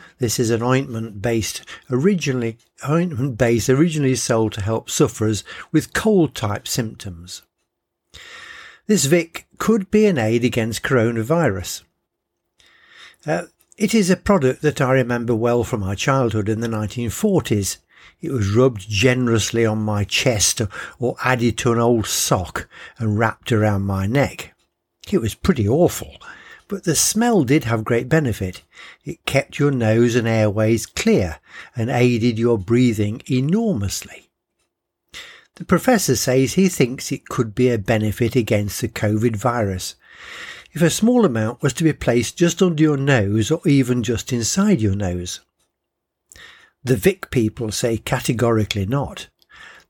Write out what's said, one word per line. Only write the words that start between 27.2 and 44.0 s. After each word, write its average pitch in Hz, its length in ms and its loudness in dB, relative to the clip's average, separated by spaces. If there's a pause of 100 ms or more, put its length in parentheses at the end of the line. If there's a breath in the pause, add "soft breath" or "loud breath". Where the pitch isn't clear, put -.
did 139 200 2
have 113 200 -2
great 123 240 0
benefit. 120 540 -2 (420 loud breath)
It - 220 -12
kept - 320 -2
your 143 120 2
nose 117 440 2
and 117 140 2
airways 110 580 2
clear 110 540 0 (360 loud breath)
and 113 140 -2
aided 120 480 2
your 117 200 2
breathing 110 720 2
enormously. 143 960 -2 (1300 loud breath)
The - 80 -14
professor 185 520 2
says 131 380 2
he 190 140 4
thinks 131 440 -6
it - 160 -10
could 113 260 -4
be 123 160 2
a 117 80 0
benefit 107 560 -2
against 104 460 0
the 113 80 -4
covid 110 480 -2
virus 104 580 -4 (800 loud breath)
if 147 80 -6
a 165 100 4
small 240 360 2
amount 113 360 -2
was 139 120 0
to 165 100 -2
be 151 80 4
placed 120 440 -2
just 170 260 0
under 165 200 2
your 151 160 2
nose 113 520 2
or 160 160 0
even 127 360 2